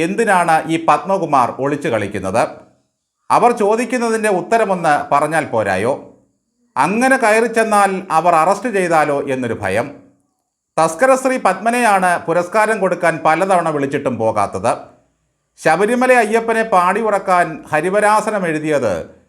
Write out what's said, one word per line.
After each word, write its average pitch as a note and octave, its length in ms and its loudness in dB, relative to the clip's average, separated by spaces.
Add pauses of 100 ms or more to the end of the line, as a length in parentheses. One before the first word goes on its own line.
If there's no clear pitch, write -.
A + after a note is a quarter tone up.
എന്തിനാണ് F3+ 540 2 (140)
ഈ D#3+ 40 0 (120)
പത്മകുമാർ D3+ 600 0 (140)
ഒളിച്ചു D3 320 -4
കളിക്കുന്നത്? G2+ 480 -2 (840)
അവർ F#3 220 4 (120)
ചോദിക്കുന്നതിൻ്റെ A3+ 760 0
ഉത്തരമൊന്ന് F3+ 560 0 (160)
പറഞ്ഞാൽ D3+ 420 0
പോരായോ? G#2 420 0 (800)
അങ്ങനെ A#3+ 500 2
കയറി A3 320 2
ചെന്നാൽ G#3 340 2 (280)
അവർ E3+ 160 2 (100)
അറസ്റ്റ് G3 320 0
ചെയ്താലോ D#3 400 2 (160)
എന്നൊരു B2 320 -4
ഭയം. G2+ 240 -2 (880)
തസ്കര E3 340 2 (100)
ശ്രീ B3+ 140 0 (100)
പത്മനെയാണ് G3+ 640 2 (160)
പുരസ്കാരം G#3 560 0
കൊടുക്കാൻ F3 320 0 (120)
പലതവണ E3+ 480 2
വിളിച്ചിട്ടും C#3 480 -4
പോകാത്തത്. G#2 500 -2 (920)
ശബരിമല A3+ 500 2 (100)
അയ്യപ്പനെ A3+ 500 0
പാടി F#3+ 360 2
ഉറക്കാൻ F3+ 400 0 (240)
ഹരിവരാസനം G#3 800 0
എഴുതിയത് D3+ 440 -2 (360)